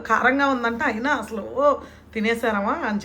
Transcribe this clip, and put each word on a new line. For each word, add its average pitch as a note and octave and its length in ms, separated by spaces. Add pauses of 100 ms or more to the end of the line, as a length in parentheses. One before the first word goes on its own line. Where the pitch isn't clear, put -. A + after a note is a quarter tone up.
కారంగా C4 400
ఉందంటే A#3+ 380
అయినా A#3+ 280
అసలు A3 280
ఓ B3 380 (340)
తినేసారమ్మా A3 600
అని A#3 320